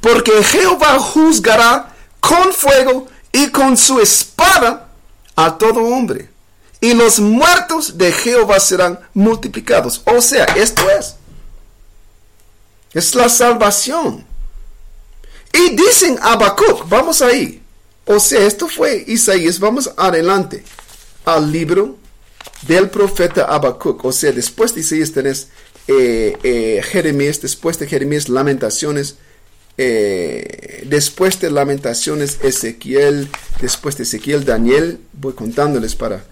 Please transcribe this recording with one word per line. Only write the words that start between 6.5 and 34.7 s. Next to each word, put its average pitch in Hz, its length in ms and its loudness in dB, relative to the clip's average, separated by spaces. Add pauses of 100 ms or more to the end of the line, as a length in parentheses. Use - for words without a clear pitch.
y 233 120 4
los 233 260 4
muertos 311 800 0
de 180 140 2
Jehová 220 480 2
serán 180 400 0 (140)
multiplicados. 220 920 -2
O 240 160 2
sea, 247 240 2
esto - 440 0
es, - 260 -2 (1800)
es 170 220 -2
la 240 140 4
salvación. 240 960 0 (1300)
Y 330 220 2
dicen 370 460 2
Habacuc, 208 680 2
vamos 277 340 0
ahí. 247 400 0 (440)
O 208 140 2
sea, 208 260 2
esto 208 220 -2
fue 294 400 -4
Isaías, 180 520 0
vamos 226 360 -2
adelante 180 680 -2 (640)
al 151 260 0
libro 175 460 -2 (680)
del 185 260 2
profeta 185 540 0
Habacuc. 143 600 -2
O 131 80 -2
sea, 143 200 0
después 127 420 -2
de 165 80 -8
Isaías 156 300 -2
tenés, 135 380 -4 (380)
eh, 120 560 2
eh, 113 400 0
Jeremías, 147 580 -2
después 165 360 -6
de 147 100 -8
Jeremías, 143 420 -4
Lamentaciones, 139 880 -4 (600)
eh, 101 1080 -4
después 147 520 -2
de 165 120 -4
Lamentaciones, 143 920 -4
Ezequiel, 139 880 -2 (320)
después 139 360 -6
de 123 60 -8
Ezequiel, 139 400 -4
Daniel. 131 580 0 (120)